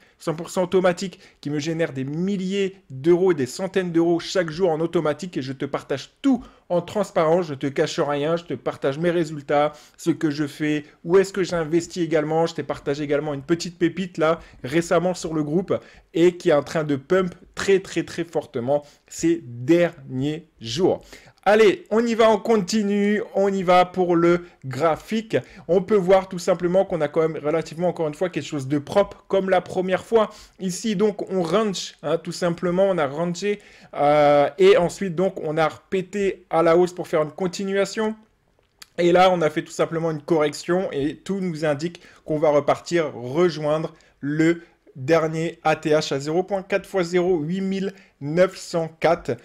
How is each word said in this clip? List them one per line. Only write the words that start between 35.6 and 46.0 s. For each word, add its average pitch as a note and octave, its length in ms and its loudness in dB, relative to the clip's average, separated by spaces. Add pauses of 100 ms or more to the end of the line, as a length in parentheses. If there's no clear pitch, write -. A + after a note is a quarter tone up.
repété F#3+ 840 -4
à D#3+ 140 2
la E3 140 6
hausse F3 160 2
pour E3+ 140 -10
faire D#3+ 140 0
une D3+ 100 -4
continuation. G3 840 -2 (840)
Et F3 140 4
là, F3+ 200 8
on F3 100 0
a D#3 100 2
fait E3+ 100 -4
tout E3 100 -10
simplement E3 380 -2
une D#3 140 -6
correction E3+ 680 0
et C#3+ 260 -4
tout F#3+ 240 -6
nous D#3+ 220 -6
indique D#3 380 -4 (220)
qu'on D3+ 160 -4
va D#3 100 2
repartir D3 640 0
rejoindre D3+ 800 -2 (260)
le D#3+ 420 0 (340)
dernier D#3+ 680 0
A D#3 120 2
T D#3 140 -4
H D3+ 240 2